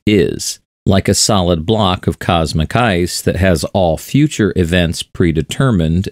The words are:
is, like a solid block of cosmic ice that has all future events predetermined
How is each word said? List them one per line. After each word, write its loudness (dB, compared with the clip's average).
is, 0
like 2
a 2
solid 0
block 0
of -2
cosmic -2
ice 0
that -2
has 2
all 0
future 0
events 0
predetermined 0